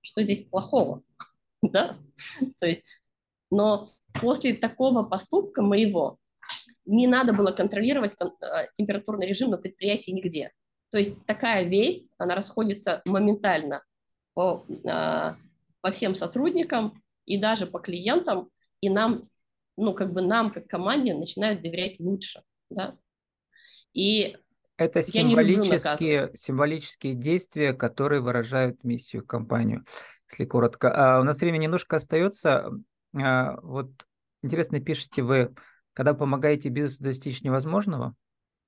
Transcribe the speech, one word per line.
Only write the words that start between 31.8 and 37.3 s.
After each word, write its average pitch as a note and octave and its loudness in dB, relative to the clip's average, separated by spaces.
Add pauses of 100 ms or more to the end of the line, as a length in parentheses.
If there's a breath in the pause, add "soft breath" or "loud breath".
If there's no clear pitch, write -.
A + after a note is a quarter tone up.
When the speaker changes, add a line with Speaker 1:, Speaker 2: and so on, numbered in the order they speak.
Speaker 2:
остаётся. D#3+ 0 (500)
А, C3 0
вот C#3 -8 (540)
интересно, D#3 -2
пишете C#3+ -4
вы: B2+ 2 (380 loud breath)
"Когда C#3+ 2
помогаете D3 0
бизнесу C3+ -4
достичь C3+ -6